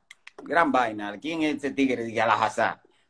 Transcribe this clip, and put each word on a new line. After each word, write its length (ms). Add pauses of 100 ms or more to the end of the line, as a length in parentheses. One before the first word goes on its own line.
(440)
Gran 280
vaina, 480
¿quién 240
es 120
ese 160
tigre? 320
Dije, 180
"A 60
la 100
jazá". 440 (280)